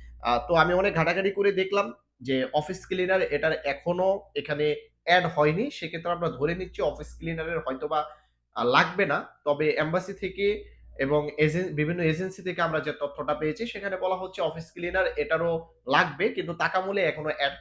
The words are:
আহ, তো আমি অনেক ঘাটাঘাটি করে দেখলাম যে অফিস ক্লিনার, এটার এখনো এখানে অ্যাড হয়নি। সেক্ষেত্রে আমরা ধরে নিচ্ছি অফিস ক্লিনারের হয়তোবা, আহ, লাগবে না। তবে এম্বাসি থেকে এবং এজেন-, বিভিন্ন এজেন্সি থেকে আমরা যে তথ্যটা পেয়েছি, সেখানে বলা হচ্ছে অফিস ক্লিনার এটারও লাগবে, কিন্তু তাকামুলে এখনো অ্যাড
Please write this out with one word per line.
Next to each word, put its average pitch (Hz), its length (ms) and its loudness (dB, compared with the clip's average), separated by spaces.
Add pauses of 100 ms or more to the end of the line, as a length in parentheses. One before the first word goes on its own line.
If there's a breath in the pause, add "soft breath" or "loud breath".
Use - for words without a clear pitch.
(220 soft breath)
আহ, 120 260 2
তো 175 60 2
আমি 165 200 6
অনেক 190 200 2
ঘাটাঘাটি 170 360 2
করে 196 220 2
দেখলাম 202 420 0 (260)
যে 131 320 0
অফিস 151 340 -4
ক্লিনার, 185 360 2
এটার 147 300 2
এখনো 180 840 0
এখানে 147 400 0 (280)
অ্যাড 175 220 4
হয়নি। 165 440 2
সেক্ষেত্রে 165 420 -6
আমরা 170 160 -2
ধরে 143 260 -2
নিচ্ছি 180 280 -8
অফিস 151 360 -4
ক্লিনারের 165 400 -4
হয়তোবা, 151 520 -2 (440 loud breath)
আহ, 113 100 0
লাগবে 170 420 4
না। 156 200 -2 (180)
তবে 147 260 2
এম্বাসি 160 420 0
থেকে 196 600 -2 (240 soft breath)
এবং 147 300 2 (100)
এজেন-, 156 360 2
বিভিন্ন 160 280 0
এজেন্সি 170 400 0
থেকে 175 200 -2
আমরা 160 180 2
যে 147 120 -2
তথ্যটা 143 420 -4
পেয়েছি, 156 320 -2
সেখানে 196 300 -6
বলা 185 200 0
হচ্ছে 185 260 -6
অফিস 160 300 -4
ক্লিনার 175 340 0
এটারও 165 640 0 (180)
লাগবে, 156 420 2
কিন্তু 165 260 -4
তাকামুলে 190 480 0
এখনো 151 340 -2
অ্যাড 139 240 0